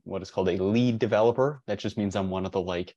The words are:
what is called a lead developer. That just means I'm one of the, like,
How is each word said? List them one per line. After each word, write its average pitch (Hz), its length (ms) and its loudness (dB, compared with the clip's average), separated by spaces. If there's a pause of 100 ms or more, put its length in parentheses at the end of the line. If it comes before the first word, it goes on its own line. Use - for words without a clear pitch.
what 92 180 -8
is - 80 -12
called 92 200 0
a 92 120 0
lead 113 380 2
developer. 120 680 2
That 104 140 -4
just - 180 -6
means 101 200 0
I'm 95 120 -2
one 92 160 -2
of 92 60 -6
the, 95 100 0
like, 90 360 -4